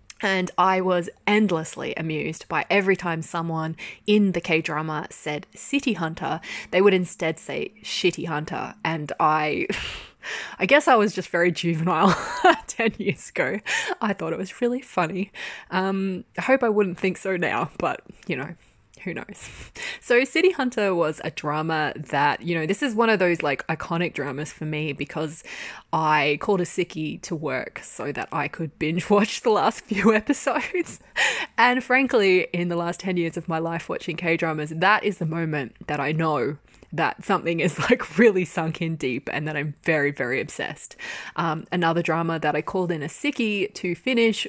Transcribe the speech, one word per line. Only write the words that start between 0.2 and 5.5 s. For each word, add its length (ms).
And 340
I 240
was 300
endlessly 720
amused 520
by 220
every 260
time 260
someone 540
in 260
the 80
K-drama 720
said 440